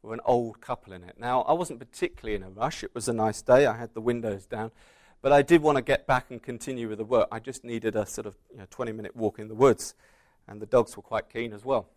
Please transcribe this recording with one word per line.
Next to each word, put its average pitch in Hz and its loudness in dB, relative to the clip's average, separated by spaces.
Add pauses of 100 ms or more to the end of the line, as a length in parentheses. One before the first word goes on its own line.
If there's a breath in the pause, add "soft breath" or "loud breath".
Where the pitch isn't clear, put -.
with 110 -10
an 113 -10
old 120 0
couple 113 -10
in 90 -18
it. 90 -20
Now, 123 0
I 151 2
wasn't 165 -4
particularly 120 -8
in 98 -6
a 95 -16
rush. 110 -6
It - -12
was 120 -6
a 120 -2
nice 110 -2
day. 135 6
I 110 -2
had 117 -12
the 113 -10
windows 113 -2
down. 113 -8 (500 soft breath)
But 135 4
I 143 8
did 160 6
want 147 4
to 127 0
get - 0
back 127 0
and 120 -12
continue 120 -8
with 107 -8
the 107 -6
work. 117 4
I 113 -10
just 117 -14
needed 113 -4
a 107 -2
sort - -10
of, 98 -14 (160)
you - -20
know, 98 -20
twenty-minute 110 -10
walk 110 -2
in 107 -14
the 113 -14
woods. 120 4 (540 soft breath)
And 104 -18
the 107 -10
dogs 120 2
were 98 -18
quite - -6
keen 117 -8
as 104 -18
well. 127 -2